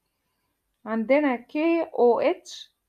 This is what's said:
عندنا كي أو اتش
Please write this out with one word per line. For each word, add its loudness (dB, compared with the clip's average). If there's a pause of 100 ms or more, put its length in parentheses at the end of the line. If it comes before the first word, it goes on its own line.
(840)
عندنا 0
كي -2
أو 2
اتش -6 (140)